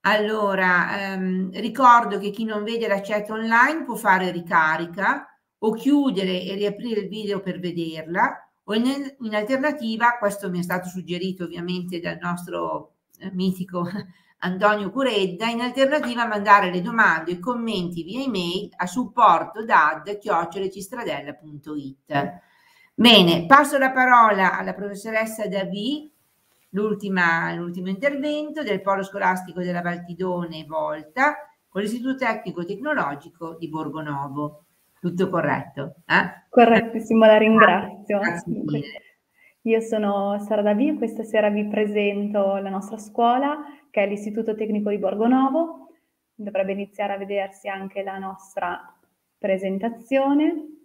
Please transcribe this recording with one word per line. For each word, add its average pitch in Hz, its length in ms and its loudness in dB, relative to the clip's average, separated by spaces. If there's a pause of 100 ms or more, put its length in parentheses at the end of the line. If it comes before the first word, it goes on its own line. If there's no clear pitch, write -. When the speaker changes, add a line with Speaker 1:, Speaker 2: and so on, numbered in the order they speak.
Speaker 1:
Allora, 196 1120 0
ehm, 185 400 -2
ricordo 233 640 4
che 196 120 -4
chi 220 120 -6
non 214 220 -4
vede 226 240 -2
la 196 100 2
chat 208 300 -4
online 233 560 2
può 233 100 -8
fare 190 340 2
ricarica 170 960 0 (400)
o 220 60 4
chiudere 214 720 0
e 196 120 -6
riaprire 208 440 -2
il 190 80 -6
video 202 320 -6
per 185 180 -6
vederla, 175 920 -4 (160)
o 196 100 -6
in, 226 80 2 (380)
in 220 120 -6
alternativa, 240 840 0
questo 202 300 -2
mi 175 100 -4
è - 20 -4
stato 180 280 -4
suggerito 180 560 -6
ovviamente 175 560 -8
dal 170 180 -8
nostro, 175 760 -6 (240)
eh, 190 120 -12
mitico 180 560 -2
<laughs> - 560 -12
Antonio 202 480 2
Curedda, 208 560 0
in 233 140 -2
alternativa 247 680 0
mandare 202 420 6
le 180 120 -2
domande 180 500 2
o 180 40 -2
i 175 40 -12
commenti 185 640 -4
via 220 200 -8
email 190 520 -4
a 180 100 -4
supporto 220 760 2
dad 180 540 2
chiocciolecistradella 185 1160 -4
punto 151 400 -14
it. 143 680 -6 (520)
Bene, 175 520 6
passo 285 320 6
la 262 140 4
parola 233 680 6
alla 190 160 -6
professoressa 220 720 -4
Davi, 196 640 -4 (600)
l'ultima, 185 840 0
l'ultimo 175 340 -6
intervento 294 760 -2
del 202 180 -2
Polo 196 200 0
Scolastico 185 600 -4
della 180 200 -4
Valtidone 175 840 -6
Volta 156 720 -2 (320)
con 190 120 -6
l'Istituto 240 340 -4
Tecnico 220 500 -4
Tecnologico 170 920 -6
di 165 120 -10
Borgonovo. 147 960 -8 (380)
Tutto 175 240 0
corretto, 143 680 -4 (100)
eh? 180 440 0
Speaker 2:
Correttissimo, 226 760 6
la 214 120 10
ringrazio. 214 840 4
Speaker 1:
Grazie 175 340 -4
mille. 147 280 -4 (840)
Speaker 2:
Io 226 180 2
sono 202 580 0
Sara 208 220 0
Davi 208 260 4
e 311 60 2
questa 220 300 -4
sera 214 260 2
vi 208 180 0
presento 208 880 0
la 196 140 -4
nostra 202 280 -8
scuola, 262 680 0 (260)
che 214 100 0
è 196 60 2
l'Istituto 214 480 -4
Tecnico 208 340 -2
di 208 80 -2
Borgonovo. 262 920 0 (440)
Dovrebbe 196 380 -4
iniziare 202 400 -6
a 196 60 -6
vedersi 196 500 -6
anche 196 340 -8
la 196 160 -8
nostra 190 800 -10 (420)
presentazione. 233 1300 0 (180)